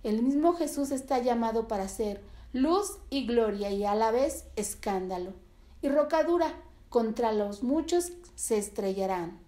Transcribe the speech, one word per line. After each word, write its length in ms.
El 200
mismo 320
Jesús 380
está 280
llamado 480
para 220
ser 320
luz 460
y 180
gloria 420
y 140
a 120
la 160
vez 340
escándalo. 800
Y 80
rocadura, 640
contra 460
los 300
muchos 500
se 220
estrellarán. 920